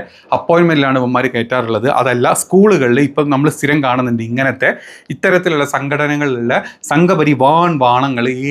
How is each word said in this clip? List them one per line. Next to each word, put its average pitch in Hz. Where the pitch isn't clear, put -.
അപ്പോയിൻമെൻറ്റിലാണ് 151
ഇവന്മാർ 127
കയറ്റാറുള്ളത്. 117
അതല്ല 123
സ്കൂളുകളിൽ 175
ഇപ്പം 143
നമ്മൾ 143
സ്ഥിരം 147
കാണുന്നുണ്ട് 123
ഇങ്ങനത്തെ 127
ഇത്തരത്തിലുള്ള 175
സംഘടനകളിലുള്ള 139
സംഘപരിവാൺ 156
വാണങ്ങൾ 123